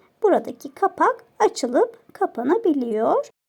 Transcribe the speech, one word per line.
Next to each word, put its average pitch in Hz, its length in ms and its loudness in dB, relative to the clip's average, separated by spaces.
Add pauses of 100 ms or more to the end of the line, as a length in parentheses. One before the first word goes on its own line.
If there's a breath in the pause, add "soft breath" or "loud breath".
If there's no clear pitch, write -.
(220 soft breath)
buradaki 285 520 -2
kapak 381 500 -2 (140)
açılıp 339 760 -2
kapanabiliyor. 285 1120 0 (200)